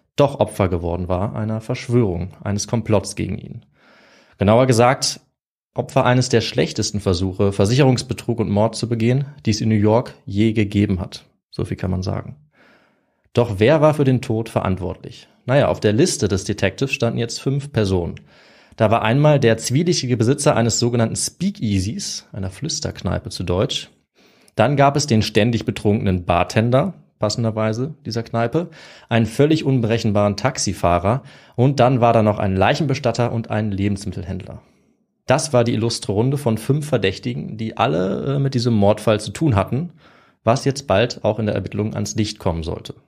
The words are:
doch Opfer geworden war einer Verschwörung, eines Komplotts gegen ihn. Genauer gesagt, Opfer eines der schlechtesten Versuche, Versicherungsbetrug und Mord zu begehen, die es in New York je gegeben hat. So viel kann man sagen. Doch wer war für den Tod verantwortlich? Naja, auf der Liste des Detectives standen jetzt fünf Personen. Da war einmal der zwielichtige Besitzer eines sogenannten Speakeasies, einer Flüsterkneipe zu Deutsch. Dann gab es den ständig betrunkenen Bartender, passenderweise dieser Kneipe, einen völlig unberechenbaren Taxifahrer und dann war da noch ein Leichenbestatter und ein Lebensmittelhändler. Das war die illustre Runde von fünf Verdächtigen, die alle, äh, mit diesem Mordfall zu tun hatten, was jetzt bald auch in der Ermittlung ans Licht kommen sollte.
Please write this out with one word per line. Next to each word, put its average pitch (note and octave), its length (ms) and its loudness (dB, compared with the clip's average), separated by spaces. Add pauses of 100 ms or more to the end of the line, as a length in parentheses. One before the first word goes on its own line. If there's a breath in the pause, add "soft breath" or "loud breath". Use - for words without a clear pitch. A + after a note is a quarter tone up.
(160 soft breath)
doch - 240 2
Opfer G2 300 0
geworden F2 380 -4
war F#2 280 -2
einer A2 240 -4
Verschwörung, G#2+ 720 0 (120)
eines G2+ 240 -4
Komplotts G#2+ 480 0
gegen F#2+ 220 -6
ihn. - 300 -14 (720 soft breath)
Genauer A2 260 6
gesagt, B2 560 2 (540)
Opfer C3 320 0
eines B2+ 240 2
der A2+ 100 4
schlechtesten A2+ 600 -2
Versuche, F#2+ 520 0
Versicherungsbetrug A#2 880 0
und G2+ 80 0
Mord G#2 280 0
zu A#2+ 120 -6
begehen, A#2+ 380 0 (180)
die A2+ 60 0
es G#2 100 0
in A2 80 0
New A2 60 2
York G#2+ 400 2 (100)
je G#2+ 300 0
gegeben G2+ 460 0
hat. - 260 -12 (240)
So F2+ 160 -6
viel F2+ 100 -8
kann F#2 140 -6
man F#2 120 -4
sagen. G2 340 -8 (1000 soft breath)
Doch G#2+ 240 0
wer C#3+ 240 4
war D3+ 100 6
für D3 120 0
den B2+ 180 2
Tod A2+ 260 -4
verantwortlich? F2+ 800 -6 (160)
Naja, B2+ 240 2
auf - 120 -2
der G#2+ 120 2
Liste B2 360 2
des F#2+ 160 0
Detectives G#2+ 500 -2
standen A#2+ 240 -2
jetzt A#2 220 -6
fünf C#3+ 320 -4
Personen. F#2+ 420 0 (600 soft breath)
Da A2 160 2
war A2 120 2
einmal C#3+ 360 4
der A2+ 200 4
zwielichtige C#3 580 0
Besitzer C3 400 2
eines A#2 220 2
sogenannten A#2+ 360 0
Speakeasies, A2+ 1160 -4
einer F#2+ 160 -6
Flüsterkneipe - 800 -6
zu - 160 -8
Deutsch. F2+ 460 -2 (680 soft breath)
Dann B2 200 2
gab C#3 200 4
es C#3+ 100 0
den A2 140 4
ständig G#2+ 460 0
betrunkenen G2+ 580 0
Bartender, A#2+ 720 2 (240)
passenderweise A2 760 -2 (120)
dieser A#2 160 -6
Kneipe, A#2 480 -2 (380 loud breath)
einen A2+ 180 2
völlig D3+ 360 2
unberechenbaren A2 720 2
Taxifahrer F#2+ 840 0 (320 loud breath)
und C3 260 2
dann B2 200 4
war A#2 140 4
da A2 80 6
noch G#2 160 2
ein F#2+ 180 0
Leichenbestatter B2 760 0
und A2+ 200 -6
ein A2 200 -2
Lebensmittelhändler. F#2+ 920 -6 (640 soft breath)
Das C3+ 260 0
war A#2+ 120 4
die A#2 100 0
illustre A2+ 380 -2
Runde B2+ 260 0
von A2+ 180 0
fünf D3 320 -2
Verdächtigen, A2 680 -4
die A2+ 180 -6
alle, D3 600 -2
äh, - 20 -2
mit C#3 160 -2
diesem A#2+ 200 2
Mordfall G#2 460 2
zu G2+ 120 -10
tun - 220 0
hatten, B2 380 -2 (520 soft breath)
was - 200 2
jetzt C3+ 220 -2
bald G#2+ 380 0
auch G#2 140 0
in A2 80 -2
der G#2 80 -2
Ermittlung G#2 400 -4
ans G#2+ 220 -6
Licht G#2+ 220 -2
kommen E2 240 -2
sollte. E2+ 320 -10 (140)